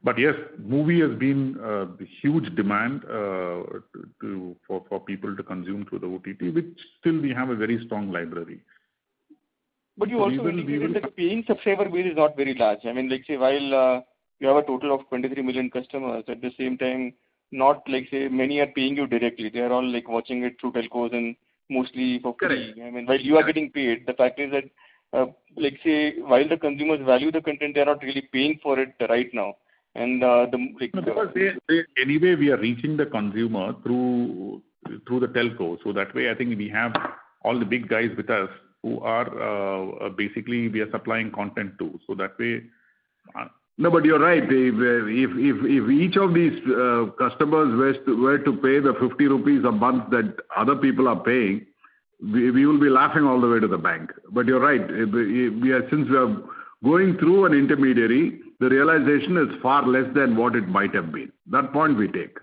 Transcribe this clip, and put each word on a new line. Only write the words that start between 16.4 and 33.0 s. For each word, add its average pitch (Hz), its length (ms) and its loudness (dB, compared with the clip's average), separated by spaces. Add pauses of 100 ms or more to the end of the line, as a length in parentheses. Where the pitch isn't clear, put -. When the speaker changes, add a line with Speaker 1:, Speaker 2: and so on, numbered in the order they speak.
Speaker 2:
the 123 180 -8
same 127 200 -6
time, 127 340 -4 (400)
not, 139 360 2
like, 131 220 -4
say, 139 180 -4
many 131 320 -2
are 143 60 2
paying 139 300 -2
you 143 100 -2
directly. 117 440 -2
They 120 100 -6
are 120 120 -2
all, 127 140 0
like, 120 220 -6
watching 117 340 -4
it 123 180 -6
through 123 120 -6
telcos 120 420 -6
and 117 220 -4 (340)
mostly 127 500 -4
for 123 200 -6
free. 127 340 -4
Speaker 3:
Correct. 113 60 -20
Speaker 2:
I 120 100 -14
mean, 120 160 -10
while 135 140 2
you 139 160 4
are 156 60 8
Speaker 3:
Correct. 156 120 0
Speaker 2:
getting 151 160 -4
paid, 123 360 -2
the 127 80 -4
fact 131 260 0
is 143 100 -4
that, 139 140 -4 (480)
uh, 131 140 0 (300)
like, 139 280 -4
say, 151 360 0
while 139 280 4
the 160 80 0
consumers 151 480 -2
value 131 260 4
the 160 120 -2
content, 147 320 -6
they 147 80 2
are 143 40 4
not 147 160 0
really 135 300 -6
paying 147 300 0
for 139 160 0
it 131 160 -4 (140)
right 123 240 0
now. 101 220 -6 (400)
And, 123 280 -2
uh, 120 300 6
the, 127 60 -2 (200)
like, 123 160 -8
Speaker 1:
No, 190 60 -4
because 180 340 -2
they, 190 180 0 (180)
they, 165 100 4 (180)
anyway, 156 360 2
we 143 160 2
are 123 80 2
reaching 120 400 -4
the 147 80 0